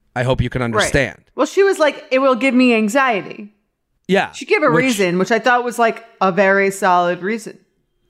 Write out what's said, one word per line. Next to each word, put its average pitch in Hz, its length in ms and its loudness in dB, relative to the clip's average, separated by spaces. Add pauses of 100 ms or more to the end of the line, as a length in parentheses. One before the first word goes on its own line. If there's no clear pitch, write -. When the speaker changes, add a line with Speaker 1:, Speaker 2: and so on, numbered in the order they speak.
(160)
Speaker 1:
I 127 80 -4
hope 127 160 -2
you 123 100 -2
can 127 120 -4
Speaker 2:
Right. - 20 -2
Speaker 1:
understand." 135 600 -2 (120)
Speaker 2:
Well, 285 100 0
she 370 160 0
was 392 160 2
like, 294 320 0
"It 262 100 2
will 269 140 2
give 254 200 0
me 247 200 4
anxiety." 220 800 -2 (560)
Speaker 1:
Yeah. 180 240 0
Speaker 2:
She - 140 -16
gave 415 180 0
a 285 60 4
Speaker 1:
Which 247 140 2
Speaker 2:
reason, 196 340 0
which 185 120 -2
I 233 80 2
thought 247 240 2
was, 240 160 -6
like, 226 260 0 (160)
a 190 120 2
very 196 400 2
solid 180 500 0
reason. 214 360 -8 (520)